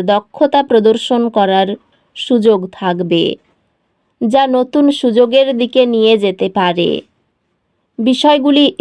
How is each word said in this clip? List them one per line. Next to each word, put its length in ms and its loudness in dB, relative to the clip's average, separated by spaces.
দক্ষতা 580 0
প্রদর্শন 680 0
করার 380 0
সুযোগ 420 2
থাকবে, 500 -2
যা 260 2
নতুন 440 0
সুযোগের 560 0
দিকে 280 0
নিয়ে 320 2
যেতে 320 -2
পারে। 400 -2
বিষয়গুলি 640 2